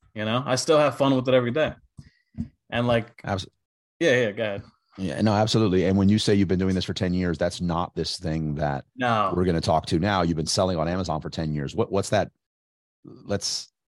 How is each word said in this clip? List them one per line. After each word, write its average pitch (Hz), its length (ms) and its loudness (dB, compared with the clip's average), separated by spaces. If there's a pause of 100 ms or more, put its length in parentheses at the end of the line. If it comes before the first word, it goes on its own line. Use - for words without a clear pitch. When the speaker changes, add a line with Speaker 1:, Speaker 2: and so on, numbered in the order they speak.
(140)
Speaker 1:
you 107 100 -6
know? 117 220 0
I 127 80 0
still 151 240 4
have 143 180 4
fun 135 200 4
with 127 120 0
it 127 60 4
every 123 160 2
day. 139 240 -2 (960)
And, 120 160 -2
like, 117 380 0
Speaker 2:
Abs- 98 240 -6 (500)
Speaker 1:
yeah, 160 160 2
yeah, 120 160 2
go 101 140 -6
ahead. 101 180 -4 (340)
Speaker 2:
Yeah, 87 260 -4
no, 107 100 4
absolutely. 104 540 4
And 95 120 4
when 98 100 6
you 107 120 4
say 104 160 2
you've 98 100 4
been 90 140 0
doing 95 160 0
this 90 80 -2
for - 100 -6
ten 90 200 -2
years, 90 220 -2
that's 87 240 -4
not 87 360 -2
this - 240 -6
thing 78 340 -4
that 73 300 -4 (100)
Speaker 1:
No. 110 400 0
Speaker 2:
we're 90 100 0
gonna 85 160 2
talk 78 260 0
to 92 120 0
now. 95 240 2
You've 85 140 0
been 78 100 -4
selling 92 300 0
on 80 100 -2
Amazon 82 340 -4
for 80 100 -10
ten 78 220 -6
years. 71 220 -6
What, - 160 -4
what's 98 200 -2
that? 98 200 0 (720)
Let's, - 680 -8 (180)